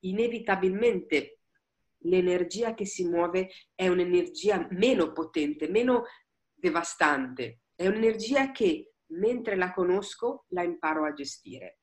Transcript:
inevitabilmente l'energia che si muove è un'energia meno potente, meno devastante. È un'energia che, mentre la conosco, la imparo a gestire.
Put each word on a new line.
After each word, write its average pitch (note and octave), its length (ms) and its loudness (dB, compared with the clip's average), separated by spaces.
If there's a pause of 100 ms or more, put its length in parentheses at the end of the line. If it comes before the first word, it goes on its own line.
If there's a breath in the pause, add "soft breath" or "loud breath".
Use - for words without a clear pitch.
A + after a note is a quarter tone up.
inevitabilmente F#3+ 1400 0 (640)
l'energia F3+ 720 0
che G3+ 100 -6
si F#3 220 -4
muove F3 440 0 (260 loud breath)
è F#3 100 0
un'energia F3+ 840 2
meno F#3+ 420 2
potente, D3+ 560 -4
meno A#3 360 2 (480 loud breath)
devastante. C#3+ 1080 -2 (160)
È F3+ 100 -2
un'energia A3 640 2
che, F#3 440 0 (180)
mentre G#3+ 420 0
la F#3 180 -2
conosco, F#3+ 760 -2
la F3 160 -2
imparo D#3 400 -2
a D3+ 80 -2
gestire. F#2+ 720 -14